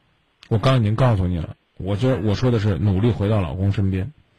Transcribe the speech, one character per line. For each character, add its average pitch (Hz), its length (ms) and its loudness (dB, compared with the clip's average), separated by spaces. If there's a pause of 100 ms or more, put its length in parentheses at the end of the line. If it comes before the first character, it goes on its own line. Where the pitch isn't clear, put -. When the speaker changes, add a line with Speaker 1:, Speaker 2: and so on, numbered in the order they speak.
(480)
Speaker 1:
我 113 100 0
刚 131 220 2
已 - 20 0
经 107 140 0
告 123 200 2
诉 90 100 0
你 90 120 -2
了， - 180 -10 (200)
我 98 200 -4
觉 127 120 0
得， 131 80 2
Speaker 2:
嗯。 98 100 -4
Speaker 1:
我 104 80 2
说 127 160 0
的 117 80 0
是 101 200 0
努 98 220 2
力 120 100 2
回 101 180 -2
到 110 120 2
老 76 140 -4
公 98 180 0
身 98 180 0
边。 95 220 -4 (260)